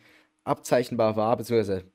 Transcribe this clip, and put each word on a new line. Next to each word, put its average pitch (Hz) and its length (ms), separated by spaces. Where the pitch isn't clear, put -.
abzeichnbar 123 720
war, 110 200
beziehungsweise 107 480